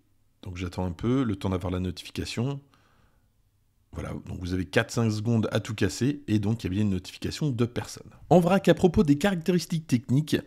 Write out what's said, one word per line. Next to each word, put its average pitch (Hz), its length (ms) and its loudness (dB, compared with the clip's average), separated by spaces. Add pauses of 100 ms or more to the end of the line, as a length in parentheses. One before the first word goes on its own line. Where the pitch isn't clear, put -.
(440)
Donc 90 120 -12
j'attends 90 300 -4
un 90 80 -4
peu, 127 300 0
le 107 120 0
temps 98 140 -4
d'avoir 90 240 -2
la 92 80 -2
notification. 113 800 -6 (1300)
Voilà, 78 180 -8 (180)
donc 82 140 -10
vous 90 120 -4
avez 92 120 -2
quatre - 260 0
cinq 113 180 2
secondes 107 440 0
à 110 80 0
tout - 120 -8
casser, 120 540 0
et 107 100 2
donc 107 240 0
il 95 60 -6
y - 20 -2
a - 20 -2
bien 98 100 0
une 107 80 2
notification 95 600 -4
de 120 160 0
personne. - 440 -8 (200)
En 175 120 8
vrac, 190 260 4
à 170 60 8
propos 190 300 4
des 147 140 6
caractéristiques 175 720 0
techniques, 131 480 2 (120)